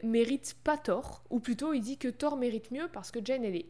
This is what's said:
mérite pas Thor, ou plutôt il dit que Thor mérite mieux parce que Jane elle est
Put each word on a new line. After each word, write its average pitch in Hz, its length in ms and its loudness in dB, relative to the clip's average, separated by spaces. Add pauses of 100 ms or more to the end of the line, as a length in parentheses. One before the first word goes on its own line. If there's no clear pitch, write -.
mérite 233 600 2
pas 302 120 4
Thor, 233 520 -2
ou 247 100 2
plutôt 247 340 0
il 269 60 2
dit 240 180 -4
que 254 120 -2
Thor 294 260 0
mérite 240 360 0
mieux 311 200 -4
parce - 200 -10
que - 120 -4
Jane 254 220 0
elle 190 100 0
est 170 140 -4